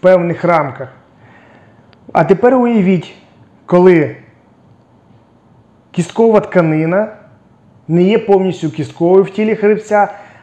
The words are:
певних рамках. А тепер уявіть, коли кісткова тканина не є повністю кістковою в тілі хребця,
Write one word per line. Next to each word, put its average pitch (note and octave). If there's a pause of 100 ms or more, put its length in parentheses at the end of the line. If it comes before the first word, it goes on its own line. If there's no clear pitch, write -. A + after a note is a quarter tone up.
певних F3
рамках. C#3+ (1200)
А E3
тепер G3
уявіть, G#3+ (520)
коли F3 (1700)
кісткова G#3+
тканина F3 (800)
не E3+
є G#3+
повністю F#3+
кістковою E3+
в G3
тілі G#3+
хребця, G#3 (340)